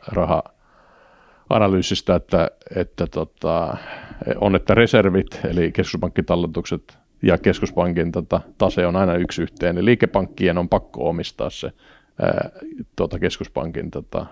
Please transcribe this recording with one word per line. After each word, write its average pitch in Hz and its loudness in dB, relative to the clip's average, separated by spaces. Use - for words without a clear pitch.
raha-analyysistä, - -2
että, 85 0
että 87 -4
tota, 82 -4
on, 98 4
että - 2
reservit, 101 4
eli 85 2
keskuspankkitalletukset 87 -2
ja 87 4
keskuspankin 87 0
tota, 85 -2
tase 95 2
on 87 0
aina 92 2
yksi 87 -2
yhteen, 85 -2
niin 87 0
liikepankkien 95 2
on 87 -2
pakko 82 -2
omistaa - -6
se, - -12
ää, - -2
tuota, 87 -4
keskuspankin - -6
tota, 80 -8